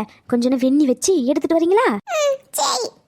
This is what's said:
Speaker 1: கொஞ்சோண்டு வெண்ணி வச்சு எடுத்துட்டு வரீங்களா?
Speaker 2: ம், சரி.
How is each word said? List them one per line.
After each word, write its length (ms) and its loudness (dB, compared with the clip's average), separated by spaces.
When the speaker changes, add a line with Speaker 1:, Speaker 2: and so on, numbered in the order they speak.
Speaker 1:
கொஞ்சோண்டு 340 -2
வெண்ணி 260 2
வச்சு 260 0
எடுத்துட்டு 340 0
வரீங்களா? 280 2
Speaker 2:
ம், 260 0
சரி. 340 -2